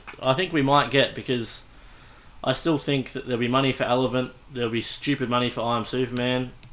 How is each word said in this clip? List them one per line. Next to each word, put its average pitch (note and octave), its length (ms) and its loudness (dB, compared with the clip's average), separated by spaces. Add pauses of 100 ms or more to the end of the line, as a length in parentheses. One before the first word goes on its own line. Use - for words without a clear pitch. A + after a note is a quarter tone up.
(220)
I C3 120 4
think E3+ 180 -2
we D3+ 100 4
might C#3 300 4
get, C3+ 240 4
because A#2 480 -4 (800)
I C3 80 2
still D3+ 260 0
think C#3 320 -2
that - 160 -8
there'll A#2+ 140 -2
be A#2+ 80 0
money C3 240 4
for C3+ 100 -4
Elephant, B2+ 480 2 (220)
there'll A#2+ 180 -2
be A2+ 120 0
stupid C3+ 460 -2
money B2 220 2
for A#2 120 -4
I A#2 160 0
Am A2 60 -4
Superman, B2 680 -2 (200)